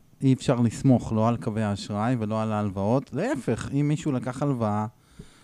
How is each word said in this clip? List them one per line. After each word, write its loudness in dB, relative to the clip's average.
אי 6
אפשר 2
לסמוך 4
לא 4
על 2
קווי -2
האשראי -2
ולא -2
על -2
ההלוואות. 0
להפך, -4
אם 2
מישהו -2
לקח -4
הלוואה, 0